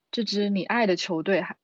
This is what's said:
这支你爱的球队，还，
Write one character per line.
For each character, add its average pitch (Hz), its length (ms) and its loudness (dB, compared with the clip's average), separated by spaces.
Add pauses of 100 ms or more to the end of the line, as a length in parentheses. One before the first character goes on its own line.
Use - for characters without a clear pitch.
(120)
这 240 120 -2
支 202 260 0
你 190 160 0
爱 226 200 2
的 185 100 4
球 160 280 -4
队， 185 180 2
还， - 220 -8